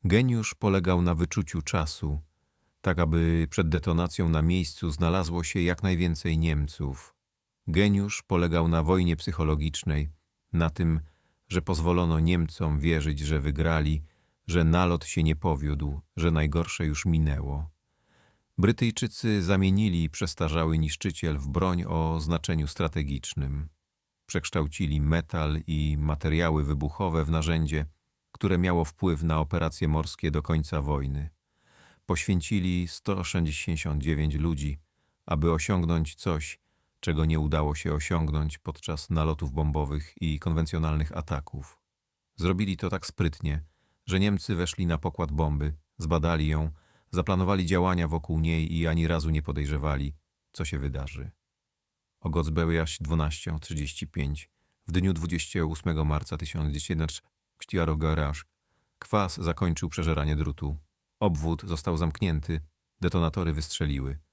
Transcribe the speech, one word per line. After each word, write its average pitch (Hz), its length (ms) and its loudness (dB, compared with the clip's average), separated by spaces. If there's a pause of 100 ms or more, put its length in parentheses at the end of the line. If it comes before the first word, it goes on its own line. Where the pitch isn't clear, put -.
Geniusz 113 500 2
polegał 92 480 2
na 87 120 4
wyczuciu 82 480 -2
czasu, 76 580 -2 (600)
tak 85 180 0
aby 82 520 4
przed 82 180 0
detonacją 85 600 0
na 80 140 2
miejscu 87 480 0
znalazło 85 540 0
się - 160 -2
jak 87 220 0
najwięcej 85 560 0
Niemców. 73 760 -2 (520)
Geniusz 101 560 2
polegał 85 460 2
na 82 140 4
wojnie 87 340 4
psychologicznej, 76 920 -2 (420)
na 82 180 2
tym, 80 300 2 (480)
że 90 140 0
pozwolono 85 580 2
Niemcom 80 580 2
wierzyć, 76 400 0
że 73 220 0
wygrali, 76 600 0 (440)
że 85 180 4
nalot 87 400 4
się - 180 -2
nie 78 140 2
powiódł, 73 640 -2 (160)
że 82 140 2
najgorsze 80 560 0
już 76 200 -2
minęło. 73 640 0 (880)
Brytyjczycy 110 840 2
zamienili 95 680 4
przestarzały 80 680 0
niszczyciel 78 600 -2
w 69 100 -4
broń 87 400 0
o 80 320 0
znaczeniu 80 460 0
strategicznym. 71 1000 -4 (580)
Przekształcili 76 760 -2
metal 78 680 0
i 76 320 0
materiały 76 640 2
wybuchowe 76 600 -2
w 76 60 -2
narzędzie, 78 560 0 (460)
które 92 260 0
miało 87 260 2
wpływ 82 380 -2
na 80 180 0
operacje 80 480 -2
morskie 78 420 -2
do 76 120 -2
końca 78 400 -2
wojny. 71 480 -4 (760)
Poświęcili 90 840 0
sto 95 360 -4
sześćdziesiąt 78 800 0
dziewięć 76 320 0
ludzi, 73 440 -2 (480)
aby 82 260 2
osiągnąć 82 600 0
coś, 78 460 -4 (400)
czego 80 240 2
nie 80 160 4
udało 76 340 0
się 76 200 -2
osiągnąć 76 640 0
podczas - 520 -8
nalotów 78 420 0
bombowych 76 680 -2
i 78 180 -2
konwencjonalnych 78 800 -2
ataków. 71 600 -8 (580)
Zrobili 92 400 0
to 92 140 -4
tak - 160 -4
sprytnie, 76 580 -2 (420)
że 92 140 0
Niemcy 101 340 0
weszli 87 320 -2
na 82 120 2
pokład 78 340 -4
bomby, 73 440 0 (220)
zbadali 80 500 2
ją, 78 220 0 (420)
zaplanowali 92 540 0
działania 90 420 2
wokół 80 320 -2
niej 80 360 0
i 82 100 0
ani 82 200 2
razu 80 240 0
nie 76 120 2
podejrzewali, 71 720 -2 (380)
co 82 120 -6
się 76 140 -4
wydarzy. 69 520 -6 (880)
O 82 100 -4
Gocbejaś 82 680 0
dwanaście 78 600 -2
trzydzieści 73 460 -6
pięć, 73 440 -6 (360)
w 82 60 -8
dniu 92 200 2
dwudziestego 82 540 -2
ósmego 78 380 -2
marca 76 320 -2
tysiąc 76 380 -2
dziewięćset 80 480 -2 (360)
czterdziestego 78 720 0 (680)
kwas 101 380 -2
zakończył 85 520 -2
przeżeranie 76 480 0
drutu. 73 400 -4 (440)
Obwód 82 420 0
został 85 340 -4
zamknięty, 80 640 -2 (400)
detonatory 85 520 0
wystrzeliły. 71 640 -4 (140)